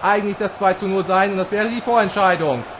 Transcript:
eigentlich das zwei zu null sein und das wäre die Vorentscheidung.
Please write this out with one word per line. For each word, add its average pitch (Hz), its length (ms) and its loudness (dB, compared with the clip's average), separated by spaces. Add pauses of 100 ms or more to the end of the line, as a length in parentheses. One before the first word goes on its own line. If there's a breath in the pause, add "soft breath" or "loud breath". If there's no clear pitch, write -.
eigentlich 202 340 0
das 202 220 -4
zwei 190 160 2
zu 196 120 -6
null 190 180 0
sein 190 260 2
und 196 80 -4
das 185 140 -2
wäre 214 160 0
die 233 120 -4
Vorentscheidung. 185 840 2 (160)